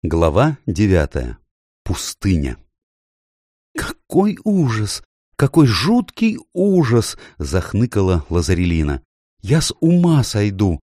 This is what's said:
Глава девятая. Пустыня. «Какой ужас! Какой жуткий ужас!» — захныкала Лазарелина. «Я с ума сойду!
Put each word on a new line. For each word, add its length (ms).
Глава 600
девятая. 720
Пустыня. 720
«Какой 680
ужас! 580
Какой 320
жуткий 720
ужас!» — 680
захныкала 880
Лазарелина. 760
«Я 180
с 200
ума 420
сойду! 600